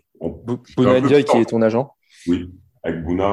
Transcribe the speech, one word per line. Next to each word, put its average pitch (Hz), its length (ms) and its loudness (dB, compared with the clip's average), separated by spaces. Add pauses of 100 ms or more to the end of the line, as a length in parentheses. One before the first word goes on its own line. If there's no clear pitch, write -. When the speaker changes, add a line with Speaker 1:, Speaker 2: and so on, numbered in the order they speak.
(180)
Speaker 1:
on, 82 120 -8
Speaker 2:
Bou-, 120 340 -8
Speaker 1:
je - 80 -20
suis - 80 -4
un 127 40 4
Speaker 2:
Bouna 127 160 4
Speaker 1:
peu 139 60 0
Speaker 2:
Ndiaye, 143 160 4
qui 143 80 0
Speaker 1:
content. 117 100 4
Speaker 2:
est 113 40 4
ton 113 180 -2
agent ? 113 300 0 (340)
Speaker 1:
Oui, 90 240 -4 (320)
avec 82 220 -6
Bouna, 92 280 -2